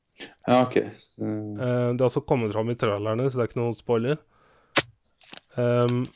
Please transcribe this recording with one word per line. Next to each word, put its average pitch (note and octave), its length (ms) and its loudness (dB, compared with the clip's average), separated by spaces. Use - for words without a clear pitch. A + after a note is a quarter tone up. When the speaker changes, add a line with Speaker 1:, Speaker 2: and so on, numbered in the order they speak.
Speaker 1:
Ja, B2 160 6
ok. A#2 120 -2
Så - 260 -16
Speaker 2:
Eh, A2 680 -2
det B2 80 -2
har C3 80 4
også C#3 160 -2
kommet A#2 280 0
fram A2 180 -2
i A#2+ 40 0
trailerne, A2 560 0
så B2 60 -8
det A#2+ 60 0
er A2 80 -2
ikke B2 120 -4
noen A#2 140 -2
spoiler. A#2+ 420 0
Ehm, B2 600 2